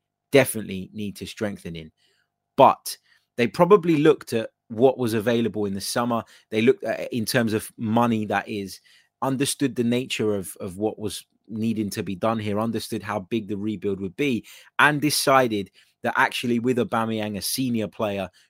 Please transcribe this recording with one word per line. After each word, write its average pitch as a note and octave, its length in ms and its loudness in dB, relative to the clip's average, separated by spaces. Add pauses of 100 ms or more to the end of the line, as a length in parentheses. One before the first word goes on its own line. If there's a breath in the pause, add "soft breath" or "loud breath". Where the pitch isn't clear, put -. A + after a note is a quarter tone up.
(320)
definitely G2 640 2
need G#2 240 -10
to G2 80 -12
strengthen F2+ 500 -8
in. D#2 160 -14 (640)
But - 420 4 (380 soft breath)
they A#2+ 120 0
probably F3 500 4
looked D3+ 340 4
at A2+ 200 -4 (180)
what B2 280 4
was A#2 160 0
available A2 520 0
in G2 80 -4
the G2 80 -6
summer. A#2+ 420 -2 (260 soft breath)
They A2 120 0
looked B2 240 4
at, F#2+ 260 -4
in A#2 140 -4
terms A#2 280 0
of G#2+ 240 -2
money, A2+ 500 0
that G2+ 200 -2
is, G2+ 320 -8 (420 soft breath)
understood C3+ 540 -2
the A#2+ 80 0
nature A#2+ 500 0
of, G2 280 -6
of F#2+ 160 -10
what G#2 200 -2
was - 280 -8 (240)
needing A2 400 -2
to G#2 140 -6
be F#2 120 -6
done A2 240 0
here, G#2 200 -2
understood A2 440 -4
how G#2+ 160 -4
big G#2 280 -6
the G#2 100 -6
rebuild G2 420 -4
would F#2 160 -8
be, C3 300 -2 (340 loud breath)
and C#3+ 220 6
decided C3 720 2 (320 soft breath)
that A#2 120 -2
actually A#2+ 440 0
with A#2+ 180 0
Aubameyang, A2 600 -2
a F#2 40 -6
senior A#2+ 460 -2
player G2 420 -4 (200 soft breath)